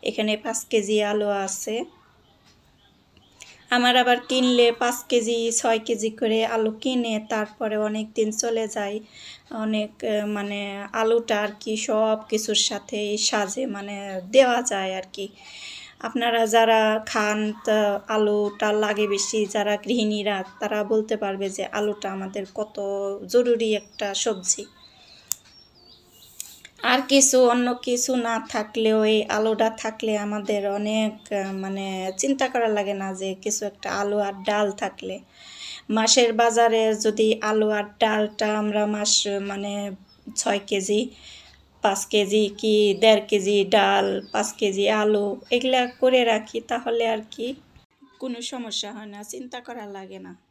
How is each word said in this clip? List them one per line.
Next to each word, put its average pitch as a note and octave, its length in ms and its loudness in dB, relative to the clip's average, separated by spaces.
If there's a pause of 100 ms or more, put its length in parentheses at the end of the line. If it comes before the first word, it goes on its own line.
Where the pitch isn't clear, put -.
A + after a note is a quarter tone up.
এখানে G#3+ 340 -2
পাঁচ A3+ 280 -6
কেজি G#3+ 380 0
আলু G#3 240 0 (100)
আছে। G3 380 -6 (1900)
আমার B3 280 4
আবার B3 220 6
কিনলে B3 520 4
পাঁচ A#3+ 260 0 (120)
কেজি, A#3 420 2
ছয় A3+ 280 2
কেজি A3 300 -2
করে A3 360 0
আলু A3+ 260 0
কিনে, A#3 440 -2 (140)
তারপরে G#3+ 480 -4
অনেক G#3+ 360 -4
দিন G#3+ 180 0
চলে A3 360 -2
যায়। G#3 300 -6 (540)
অনেক, G#3+ 400 -2 (120)
আহ, G#3 240 0
মানে G3+ 320 -4 (340)
আলুটা A3+ 480 2
আর G#3 180 -2
কি A3 180 -6
সব A3 400 0 (100)
কিছুর G#3+ 280 -2
সাথে G#3 640 -2
সাজে, G#3 480 -2
মানে G3+ 300 -8 (360)
দেওয়া B3 300 6
যায় G3 340 -2
আর F#3 180 -8
কি। G3 140 -10 (720)
আপনারা A#3 460 0
যারা A3+ 360 6 (240)
খান, G#3+ 480 0 (120)
তা G#3+ 140 4 (280)
আলুটা G#3 640 0
লাগে G#3 360 0
বেশি, G3+ 380 -2
যারা G#3 300 0
গৃহিণীরা, G#3 680 -2 (160)
তারা G#3+ 240 -2
বলতে A3 340 0
পারবে G3 320 -4
যে F#3+ 160 -6
আলুটা G#3 460 -4
আমাদের G3 320 -8 (120)
কত G#3+ 200 -6 (520)
জরুরি A#3 480 2
একটা G3+ 380 -6
সবজি। F#3+ 500 -2 (2250)
আর B3+ 180 4
কিছু, C4+ 360 4 (120)
অন্য B3 240 2
কিছু B3 420 -2
না A#3 200 0 (140)
থাকলেও A3 540 0
এই G#3+ 200 4
আলুটা A3 460 2
থাকলে A3 480 -4
আমাদের G#3 440 -2 (100)
অনেক, G#3+ 420 -2 (200)
আহ, G3 200 -4
মানে F#3+ 320 -6 (320)
চিন্তা C4+ 300 0
করা A#3+ 200 0
লাগে G#3 260 0
না G3 200 -4
যে F#3 160 -6 (120)
কিছু G#3 240 -4
একটা G3 240 -8 (100)
আলু G3+ 180 0
আর G3 160 -2 (100)
ডাল G#3 280 2
থাকলে। F#3+ 440 -8 (760)
মাসের A3 440 4
বাজারে A3 640 4
যদি G#3+ 320 2 (140)
আলু G#3+ 280 2
আর G#3 140 0 (160)
ডালটা G#3+ 480 0 (100)
আমরা G#3 280 0
মাস, G#3 280 0 (280)
মানে G3+ 300 -6 (640)
ছয় G3+ 320 -2
কেজি, G#3 340 0 (840)
পাঁচ G3 220 2
কেজি G#3 380 2 (140)
কি G#3+ 180 2 (240)
দেড় A3 280 6
কেজি G3+ 360 2
ডাল, G3 580 2 (100)
পাঁচ G#3+ 220 -2
কেজি G3+ 360 0
আলু, G#3+ 360 2 (260)
এগুলা B3+ 360 2
করে B3+ 380 2
রাখি, A3 360 0
তাহলে A#3 460 -2
আর A3 140 -2 (100)
কি A3+ 160 -8 (720)
কোনো A#3+ 220 -8
সমস্যা A#3 520 -8
হয় G#3+ 120 -14
না, G3+ 180 -16
চিন্তা B3 380 -12
করা A#3+ 240 -14
লাগে F#3+ 340 -14
না। F#3 120 -18 (200)